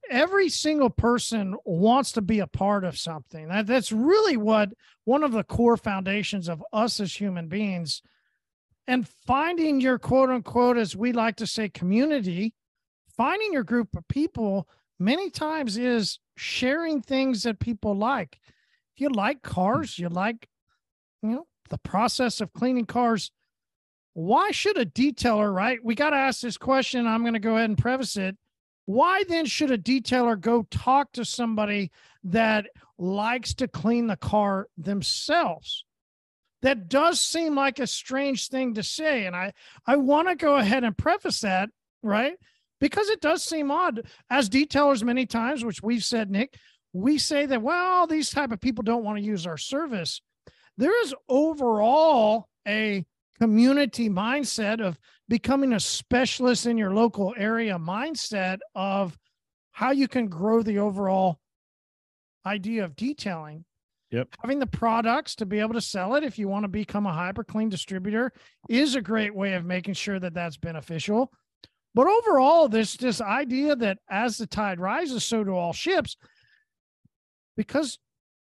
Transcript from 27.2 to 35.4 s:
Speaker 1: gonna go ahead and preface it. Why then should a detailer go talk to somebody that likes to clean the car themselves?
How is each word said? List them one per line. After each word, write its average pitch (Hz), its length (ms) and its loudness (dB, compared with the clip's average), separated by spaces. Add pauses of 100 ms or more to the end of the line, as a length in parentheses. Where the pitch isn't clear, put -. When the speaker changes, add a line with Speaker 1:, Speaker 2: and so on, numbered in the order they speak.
Speaker 1:
gonna 226 140 0
go 220 180 2
ahead 226 120 2
and 202 80 0
preface 254 380 0
it. 190 220 -4 (480)
Why 349 400 2
then 330 200 0
should 285 240 0
a 247 80 2
detailer 233 640 0
go 226 320 2
talk 269 400 0
to 233 140 -6
somebody 208 640 -2 (320)
that 214 440 0 (300)
likes 208 580 -4
to 254 120 -2
clean 233 400 0
the 202 80 -2
car 202 640 0
themselves? 202 1080 -2 (800)